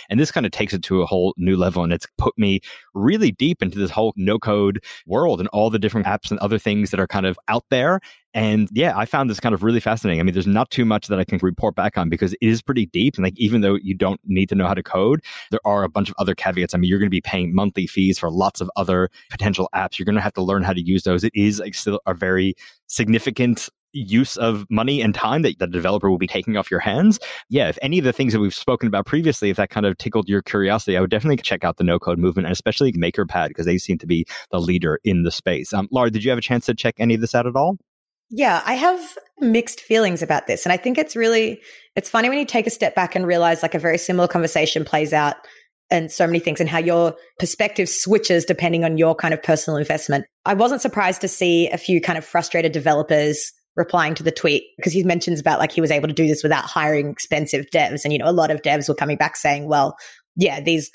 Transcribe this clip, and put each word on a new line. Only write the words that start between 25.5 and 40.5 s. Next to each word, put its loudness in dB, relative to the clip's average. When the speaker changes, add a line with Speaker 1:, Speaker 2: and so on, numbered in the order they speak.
Speaker 1:
the 0
developer 0
will 2
be -2
taking -4
off -2
your 0
hands. 2
Yeah, 0
if -6
any 0
of 0
the 2
things 0
that 0
we've 0
spoken -2
about -2
previously, 0
if -2
that -2
kind 0
of 0
tickled -2
your 2
curiosity, 0
I 2
would 2
definitely 2
check -4
out 0
the 0
no-code 0
movement 0
and -2
especially 0
MakerPad, -2
'cause -6
they 2
seem -2
to -10
be 0
the -2
leader 0
in 2
the 0
space. -4
Um, -2
Laura, 2
did -2
you 2
have 0
a -4
chance -2
to 0
check -2
any 2
of 0
this -2
out 2
at -4
all? 0
Speaker 2:
Yeah, 0
I -2
have -2
mixed 0
feelings 0
about -2
this. -2